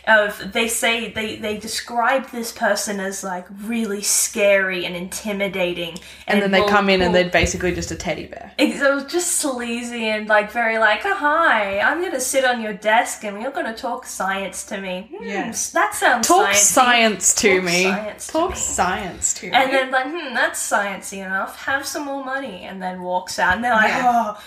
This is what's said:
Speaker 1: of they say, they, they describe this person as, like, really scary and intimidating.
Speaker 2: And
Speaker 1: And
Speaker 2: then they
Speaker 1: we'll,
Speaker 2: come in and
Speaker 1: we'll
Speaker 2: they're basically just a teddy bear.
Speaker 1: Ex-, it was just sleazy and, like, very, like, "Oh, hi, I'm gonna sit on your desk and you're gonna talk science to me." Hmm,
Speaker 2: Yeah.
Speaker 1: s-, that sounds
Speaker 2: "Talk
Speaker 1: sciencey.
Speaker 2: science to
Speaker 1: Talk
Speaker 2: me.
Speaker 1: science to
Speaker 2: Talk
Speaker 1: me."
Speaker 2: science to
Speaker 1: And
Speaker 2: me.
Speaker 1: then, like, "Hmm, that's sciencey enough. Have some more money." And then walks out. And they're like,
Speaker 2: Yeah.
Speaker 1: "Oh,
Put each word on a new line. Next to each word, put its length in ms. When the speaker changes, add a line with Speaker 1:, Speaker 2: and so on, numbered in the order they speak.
Speaker 1:
of 460
they 160
say, 420
they, 260
they 200
describe 720
this 240
person 480
as, 240
like, 220
really 400
scary 800
and 100
intimidating. 960
Speaker 2:
And 80
Speaker 1:
And 80
Speaker 2:
then 80
they 100
Speaker 1:
we'll, 80
Speaker 2:
come 220
in 100
and 140
Speaker 1:
we'll 80
Speaker 2:
they're 100
basically 420
just 160
a 40
teddy 320
bear. 320
Speaker 1:
Ex-, 240
it 120
was 100
just 340
sleazy 720
and, 180
like, 240
very, 240
like, 300
"Oh, 80
hi, 680
I'm 220
gonna 180
sit 240
on 160
your 140
desk 500
and 160
you're 100
gonna 240
talk 300
science 600
to 140
me." 320
Hmm, 160
Speaker 2:
Yeah. 220
Speaker 1:
s-, 220
that 240
sounds 340
Speaker 2:
"Talk 220
Speaker 1:
sciencey. 60
Speaker 2:
science 800
to 200
Speaker 1:
Talk 80
Speaker 2:
me. 200
Speaker 1:
science 420
to 80
Speaker 2:
Talk 160
Speaker 1:
me." 60
Speaker 2:
science 760
to 200
Speaker 1:
And 180
Speaker 2:
me. 80
Speaker 1:
then, 120
like, 140
"Hmm, 300
that's 260
sciencey 540
enough. 400
Have 220
some 180
more 180
money." 420
And 180
then 180
walks 380
out. 0
And 100
they're 80
like, 200
Speaker 2:
Yeah. 440
Speaker 1:
"Oh, 100